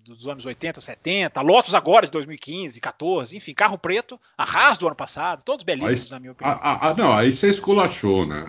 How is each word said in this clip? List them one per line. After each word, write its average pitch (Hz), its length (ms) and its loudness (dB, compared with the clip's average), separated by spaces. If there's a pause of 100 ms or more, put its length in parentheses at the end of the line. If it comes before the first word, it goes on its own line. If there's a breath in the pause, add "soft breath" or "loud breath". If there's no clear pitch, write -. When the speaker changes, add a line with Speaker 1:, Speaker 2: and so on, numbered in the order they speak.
Speaker 1:
dos 117 240 -18
anos 139 160 -12
oitenta, 131 360 -10
setenta, 170 600 -4
a - 20 -2
Lotus 185 320 4
agora 185 300 6
de 143 80 -6
dois 151 140 -6
mil 151 100 -16
e - 20 -18
quinze, 147 420 -12
quatorze, 156 540 -6
enfim, 117 200 -16
carro 202 240 0
preto, 214 420 -6 (160)
a - 80 -4
Haas 226 320 4
do 180 100 -2
ano 156 80 -2
passado, 151 480 -8
todos 262 220 -6
belíssimos, 127 480 -2
Speaker 2:
Aí, 131 40 -14
Speaker 1:
na 127 40 -16
minha 127 120 -18
opinião. 135 300 -4
Speaker 2:
a, 143 80 0
a, 143 200 0
a, 156 40 0
não, 185 180 4
aí 123 200 4
você 196 160 2
esculachou, 180 800 2
né? 76 220 -8